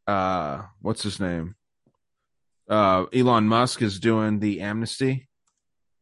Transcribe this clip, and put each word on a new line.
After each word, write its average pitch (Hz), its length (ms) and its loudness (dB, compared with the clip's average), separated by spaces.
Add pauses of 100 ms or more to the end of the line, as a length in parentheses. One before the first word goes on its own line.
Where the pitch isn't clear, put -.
uh, 92 560 -2 (180)
what's 110 220 -4
his - 160 -6
name? 87 360 -4 (1120)
Uh, 95 460 4
Elon 120 340 4
Musk 120 360 2
is 95 160 -2
doing 107 400 2
the 101 220 -2
amnesty 117 640 -4 (760)